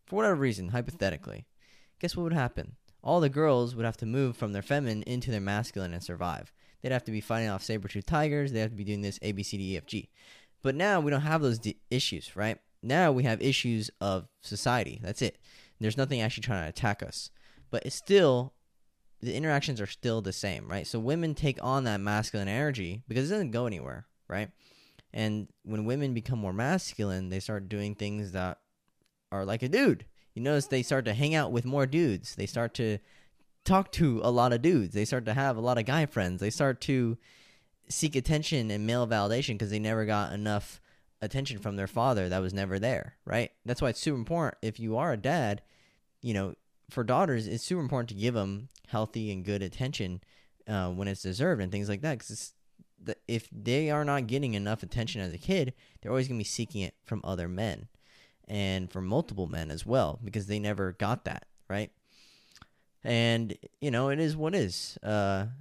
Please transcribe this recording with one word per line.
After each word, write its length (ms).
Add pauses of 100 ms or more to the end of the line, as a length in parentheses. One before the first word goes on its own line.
For 120
whatever 180
reason, 340
hypothetically. 800 (520)
Guess 160
what 80
would 100
happen? 420 (280)
All 160
the 100
girls 460
would 100
have 120
to 80
move 320
from 160
their 80
feminine 420
into 280
their 100
masculine 520
and 100
survive. 480 (300)
They'd 100
have 140
to 60
be 100
fighting 280
off 140
saber-toothed 440
tigers. 440
They'd 100
have 100
to 60
be 60
doing 180
this 220
A, 80
B, 100
C, 160
D, 160
E, 40
F, 100
G. 220 (520)
But 140
now 240
we 100
don't 120
have 200
those 180
d-, 200 (100)
issues, 460
right? 240 (240)
Now 280
we 120
have 180
issues 480 (100)
of 280 (140)
society. 600
That's 220
it. 160 (400)
There's 180
nothing 240
actually 220
trying 200
to 60
attack 320
us. 300 (400)
But 140
it's 100
still, 580 (680)
the 140
interactions 460
are 60
still 340
the 100
same, 360
right? 200
So 120
women 360
take 280
on 200
that 160
masculine 480
energy 600
because 220
it 40
doesn't 180
go 140
anywhere, 420 (200)
right? 220 (640)
And 360 (160)
when 220
women 280
become 260
more 140
masculine, 760
they 100
start 280
doing 280
things 360
that 280 (720)
are 140
like 180
a 60
dude. 360 (300)
You 60
notice 260
they 160
start 220
to 80
hang 200
out 180
with 140
more 200
dudes. 500
They 100
start 300
to 240 (640)
talk 300
to 300
a 60
lot 240
of 80
dudes. 320
They 120
start 200
to 80
have 240
a 40
lot 160
of 80
guy 200
friends. 340
They 100
start 320
to 360 (720)
seek 260
attention 540
and 160
male 220
validation 500
'cause 120
they 100
never 260
got 280
enough 460 (420)
attention 380
from 180
their 100
father 420
that 100
was 140
never 260
there, 460
right? 260 (140)
That's 160
why 80
it's 100
super 180
important 440
if 180
you 180
are 160
a 40
dad, 440 (600)
you 120
know, 220 (340)
for 140
daughters, 440
it's 160
super 180
important 280
to 60
give 200
'em 340 (200)
healthy 420
and 120
good 200
attention, 580 (460)
uh, 240
when 160
it's 160
deserved 380
and 100
things 180
like 120
that. 180
'Cause 100
it's 240 (480)
the, 160 (100)
if 240
they 380
are 160
not 220
getting 260
enough 300
attention 380
as 120
a 60
kid, 340 (280)
they're 100
always 160
gonna 100
be 60
seeking 380
it 120 (100)
from 200
other 240
men 400 (600)
and 440
from 160
multiple 400
men 240
as 140
well 380
because 220
they 140
never 320
got 340
that, 220 (200)
right? 240 (1120)
And, 540 (240)
you 80
know, 200
it 100
is 160
what 180
it 80
is. 400
Uh, 460 (140)